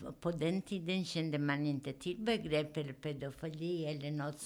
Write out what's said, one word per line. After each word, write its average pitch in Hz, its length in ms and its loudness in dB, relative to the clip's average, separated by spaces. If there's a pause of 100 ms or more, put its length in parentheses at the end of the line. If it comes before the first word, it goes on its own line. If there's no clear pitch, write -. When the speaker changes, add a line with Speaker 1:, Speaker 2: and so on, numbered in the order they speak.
(220)
Speaker 1:
På 175 100 2
den 170 300 2
tiden 185 440 0
kände 160 340 0
man 143 260 4
inte 143 280 2
till 180 260 -4
begreppet 151 800 2
pedofili 156 840 -2
eller 147 260 -2
något 147 220 0
Speaker 2:
Nej, - 120 -12